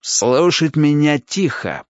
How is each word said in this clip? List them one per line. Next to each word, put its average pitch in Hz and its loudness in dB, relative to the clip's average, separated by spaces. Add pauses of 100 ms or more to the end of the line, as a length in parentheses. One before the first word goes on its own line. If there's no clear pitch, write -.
Слушать 147 0
меня 147 2
тихо. 127 -6